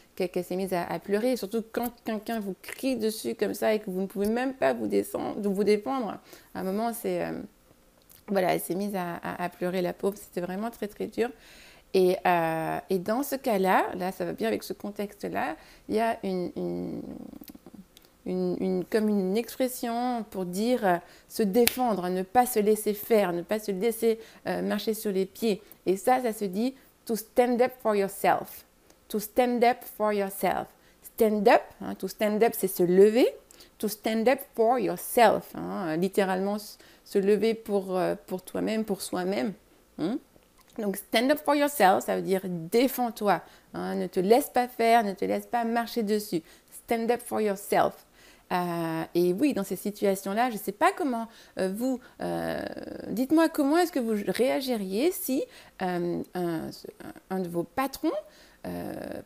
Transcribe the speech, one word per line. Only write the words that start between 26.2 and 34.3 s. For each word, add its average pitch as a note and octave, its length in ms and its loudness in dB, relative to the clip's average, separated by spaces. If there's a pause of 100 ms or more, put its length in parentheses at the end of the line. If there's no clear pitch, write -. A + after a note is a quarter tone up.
ça A3+ 120 -2
se G#3+ 100 -6
dit G#3+ 320 -2 (300)
to A#3 100 -2
stand A#3+ 460 2
up B3 100 4 (100)
for G#3+ 140 0
yourself. - 680 0 (420)
To G#3+ 120 -4
stand B3 440 2
up B3 140 4 (180)
for G#3+ 160 0
yourself. G3 560 -2 (340)
Stand G#3+ 460 2
up, C4 140 8 (180)
hein, G3 160 -8
to F#3+ 140 -6
stand G#3 340 2
up, - 100 4
c'est - 140 -2
se F#3 160 0
lever. G#3 460 8 (480)
To A3 100 -4
stand A3+ 400 0
up C4+ 120 4 (160)